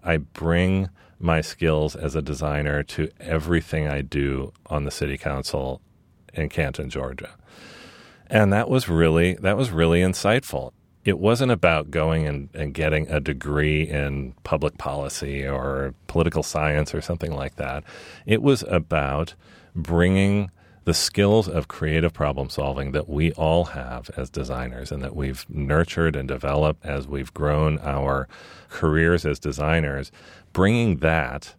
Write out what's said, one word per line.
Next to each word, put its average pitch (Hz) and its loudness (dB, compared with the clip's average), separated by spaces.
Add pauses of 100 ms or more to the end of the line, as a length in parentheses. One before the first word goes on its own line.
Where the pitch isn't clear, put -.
"I 82 2
bring 90 0 (300)
my 82 2
skills 78 0
as 76 -4
a 78 0
designer 73 -2
to - -4
everything 80 0
I 71 -2
do 69 -2 (140)
on 73 -2
the 69 -4
city 69 -4
council 67 -4 (500)
in 78 -4
Canton, 71 -2
Georgia." 65 -8 (1000)
And 104 6
that 107 2
was 127 2
really, 82 4
that 92 2
was 120 0
really 82 4
insightful. 92 0 (300)
It 95 0
wasn't 120 2
about 80 2
going 80 2
and, 71 -6
and 73 -6
getting 78 0
a 76 0
degree 76 0
in 71 -4 (100)
public 76 -2
policy 69 -6
or 67 -4 (140)
political 82 0
science 76 0
or 78 -4
something 80 -6
like 69 -8
that. 69 -8 (420)
It 107 4
was 135 4
about 78 0 (400)
bringing 92 2 (340)
the 85 2
skills 101 2
of 80 -2
creative 80 0
problem 69 -2
solving 69 -4
that 76 -2
we 78 0
all 82 2
have 62 -10
as 65 -6
designers 64 -8
and 71 -6
that 67 -8
we've 67 -6
nurtured 76 0
and 67 -6
developed 71 0
as 69 -6
we've 67 -8
grown 76 0
our 69 -2 (400)
careers 82 4
as 73 -2
designers, 73 -2 (400)
bringing 101 4
that 71 0